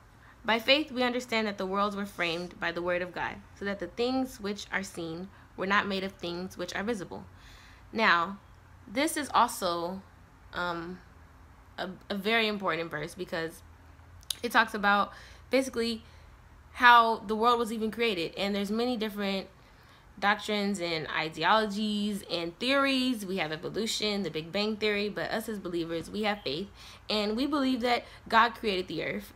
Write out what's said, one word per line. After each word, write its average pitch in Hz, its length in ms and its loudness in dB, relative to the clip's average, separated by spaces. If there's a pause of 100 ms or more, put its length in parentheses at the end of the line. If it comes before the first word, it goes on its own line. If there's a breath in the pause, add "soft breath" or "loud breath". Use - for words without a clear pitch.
(440 soft breath)
"By 220 140 2
faith 277 340 4
we 247 100 0
understand 240 440 0
that 202 100 -4
the 202 100 -4
worlds 202 300 0
were 202 80 -4
framed 175 560 -4
by 170 120 -2
the 175 100 -4
word 175 180 0
of 175 140 -6
God, 139 220 -6 (220)
so 196 60 -8
that 202 160 -4
the - 60 -6
things 254 520 -2
which 202 320 -6
are 190 120 -2
seen 175 460 -8 (280 soft breath)
were 190 100 -4
not 196 200 2
made 196 180 -2
of 196 80 -6
things 175 460 -8
which 175 160 -6
are 190 80 -4
visible." 202 420 -6 (680 soft breath)
Now, 196 460 4 (480)
this 277 300 0
is 294 180 -4
also, 185 680 2 (500)
um, 175 480 -6 (760)
a, 180 100 -6 (220)
a 208 40 -4
very 214 320 2
important 175 440 -2
verse 156 240 -6
because 165 480 -6 (800)
it 240 100 -4
talks 226 220 4
about 202 380 4 (380 loud breath)
basically 233 520 2 (720 soft breath)
how 233 540 8
the 214 80 -2
world 233 240 6
was 233 140 -2
even 220 180 -2
created. 208 460 -2
And 196 180 0
there's 202 160 -2
many 240 260 0
different 202 520 -2 (720 soft breath)
doctrines 202 640 0
and 165 280 -2
ideologies 208 1200 0
and 170 280 -4
theories. 254 680 2
We 185 120 -2
have 160 140 -2
evolution, 202 720 -2
the 165 80 -4
Big 160 220 -6
Bang 208 240 -2
Theory, 208 320 0
but 175 220 -6
us 220 180 -4
as 214 100 -6
believers, 170 520 -4
we 202 120 -4
have 208 200 -2
faith. 165 260 -4 (420 loud breath)
And 214 260 0
we 262 100 0
believe 262 340 0
that 240 240 2 (240 loud breath)
God 233 260 6
created 185 340 -2
the 156 160 -4
earth. 202 320 -6